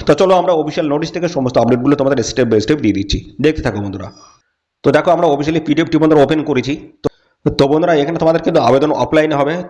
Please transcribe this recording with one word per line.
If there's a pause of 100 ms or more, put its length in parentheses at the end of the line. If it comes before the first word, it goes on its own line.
তো
চলো
আমরা
অফিসিয়াল
নোটিশ
থেকে
সমস্ত
আপডেটগুলো
তোমাদের
step
by
step
দিয়ে
দিচ্ছি,
দেখতে
থাকো
বন্ধুরা। (760)
তো
দেখো
আমরা
অফিসিয়ালি
পিডিএফটি
বন্ধুরা
ওপেন
করেছি। (100)
তো, (400)
তো
বন্ধুরা
এখানে
তোমাদের
কিন্তু
আবেদন
অফলাইনে
হবে। (160)